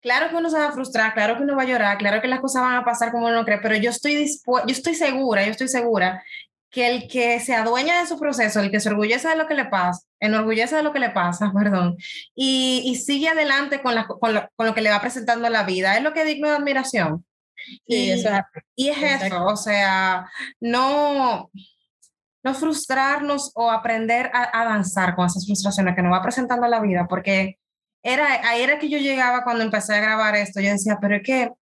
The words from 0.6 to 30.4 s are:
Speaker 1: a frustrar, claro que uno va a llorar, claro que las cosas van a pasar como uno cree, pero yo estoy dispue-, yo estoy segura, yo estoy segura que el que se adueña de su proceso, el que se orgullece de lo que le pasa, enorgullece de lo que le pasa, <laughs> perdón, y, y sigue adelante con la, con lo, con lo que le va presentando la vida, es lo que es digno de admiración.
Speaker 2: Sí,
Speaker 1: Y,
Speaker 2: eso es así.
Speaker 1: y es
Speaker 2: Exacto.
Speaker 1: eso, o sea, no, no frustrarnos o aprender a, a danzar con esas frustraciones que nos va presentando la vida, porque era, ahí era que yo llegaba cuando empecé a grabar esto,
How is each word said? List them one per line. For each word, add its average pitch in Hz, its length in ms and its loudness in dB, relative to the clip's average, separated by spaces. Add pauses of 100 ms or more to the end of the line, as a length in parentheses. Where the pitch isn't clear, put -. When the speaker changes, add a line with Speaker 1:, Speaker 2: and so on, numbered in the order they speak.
Speaker 1:
a 294 60 -2
frustrar, 226 400 -2
claro 220 240 0
que 277 60 -2
uno 285 120 0
va 269 80 0
a 254 40 -2
llorar, 214 300 2
claro 208 240 0
que 247 60 -2
las 254 140 -2
cosas 262 220 -2
van 254 120 2
a 247 80 0
pasar 233 300 0
como 233 140 0
uno 233 180 2
cree, 208 140 0
pero 214 180 0
yo 220 140 2
estoy 294 240 -2
dispue-, 294 500 0
yo 254 80 -2
estoy 330 220 -2
segura, 262 500 0
yo 220 60 -2
estoy 247 180 -4
segura 196 520 0 (500)
que 240 160 0
el 247 200 -2
que 240 320 0
se 247 140 -4
adueña 247 480 0
de 339 60 -2
su 330 120 -6
proceso, 233 400 0
el 202 120 0
que 208 80 0
se 214 100 -2
orgullece 214 400 0
de 320 60 2
lo 320 100 0
que 311 80 -2
le 269 120 -2
pasa, 180 360 0 (180)
enorgullece 220 560 0
de 311 60 2
lo 302 100 0
que 294 80 -4
le 240 120 0
pasa, 175 420 0
<laughs> - 20 0
perdón, 190 400 2 (380)
y, 262 500 0
y 254 120 -2
sigue 285 340 0
adelante 285 540 0
con 247 100 0
la, 226 140 -2
con 226 260 -2
lo, 208 220 -2
con 226 100 -2
lo 220 80 2
que 226 80 0
le 214 80 2
va 208 100 4
presentando 233 520 -2
la 220 120 2
vida, 185 340 0
es 247 60 0
lo 302 100 0
que 320 80 0
es 311 60 2
digno 302 220 -2
de 302 60 2
admiración. 262 680 0 (440)
Speaker 2:
Sí, - 180 -20
Speaker 1:
Y, 202 240 0
Speaker 2:
eso 190 200 2
es 202 40 0
así. 196 260 -2 (160)
Speaker 1:
y 269 140 0
es 294 80 -2
Speaker 2:
Exacto. 277 300 0
Speaker 1:
eso, 180 180 -2
o 208 100 2
sea, 190 720 0 (340)
no, 262 880 0 (920)
no 269 120 -2
frustrarnos 285 1000 -2
o 233 160 0
aprender 226 640 0
a, 240 280 0
a 233 40 2
danzar 190 500 0
con 180 120 2
esas 175 180 -2
frustraciones 196 500 0
que 185 60 0
nos 180 100 4
va 180 120 2
presentando 240 440 0
la 233 140 2
vida, 180 260 2
porque 190 520 0 (440)
era, 262 220 0 (240)
ahí 240 140 2
era 294 160 2
que 294 100 -2
yo 294 80 0
llegaba 254 460 2
cuando 233 200 0
empecé 208 300 -2
a 208 80 2
grabar 214 340 2
esto, 202 240 -2